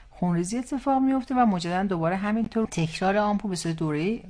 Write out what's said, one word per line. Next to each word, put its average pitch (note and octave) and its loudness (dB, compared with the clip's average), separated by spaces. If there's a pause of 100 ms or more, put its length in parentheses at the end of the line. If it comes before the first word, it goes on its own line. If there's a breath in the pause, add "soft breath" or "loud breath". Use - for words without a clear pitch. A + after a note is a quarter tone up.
(100)
خونریزی F3 0
اتفاق C4 0
میفته C4 0
و B3 6
مجدداً F3+ 0
دوباره F3+ 0
همینطور A3 -2
تکرار F#3 0
آمپول G#3 0
به F3+ -2
صورت E3 -2
دوره‌ای، D#3+ -2